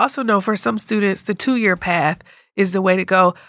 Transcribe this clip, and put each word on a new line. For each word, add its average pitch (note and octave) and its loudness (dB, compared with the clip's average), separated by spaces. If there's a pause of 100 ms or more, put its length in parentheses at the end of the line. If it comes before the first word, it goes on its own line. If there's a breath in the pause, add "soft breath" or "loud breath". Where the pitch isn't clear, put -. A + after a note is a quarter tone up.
also C4+ -2
know A3 2
for G#3+ -2
some A3 -4
students, G3+ -2
the G#3+ -4
two-year A3 0
path E3+ -2 (380 soft breath)
is F#3+ 0
the F#3+ -2
way F#3 2
to F#3 -4
go. F#3 4 (140 loud breath)